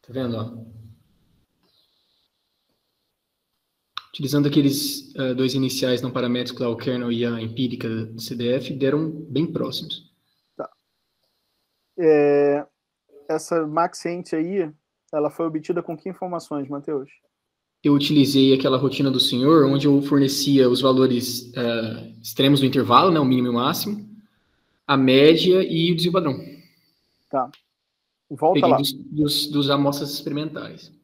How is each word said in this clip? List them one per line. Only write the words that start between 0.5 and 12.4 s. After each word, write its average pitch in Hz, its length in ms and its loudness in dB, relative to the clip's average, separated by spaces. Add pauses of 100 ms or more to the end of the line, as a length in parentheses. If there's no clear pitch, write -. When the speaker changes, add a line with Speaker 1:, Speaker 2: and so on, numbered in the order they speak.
Speaker 1:
Utilizando 143 380 -2
aqueles, - 680 0
eh, 131 180 -4
dois 131 200 0
iniciais 127 480 -2
não 127 100 -6
paramétricos 123 500 -4
lá, 120 80 -2
o 113 80 -4
kernel 123 340 -4
e 117 140 -2
a 117 160 -4
empírica 113 480 -6 (160)
do 113 160 -14
C 127 140 -10
D 120 200 -2
F, - 180 -6
deram 143 360 0
bem 156 420 -6
próximos. - 580 -8 (460)
Speaker 2:
Tá. - 140 -12 (1300)
É, 143 640 4 (640)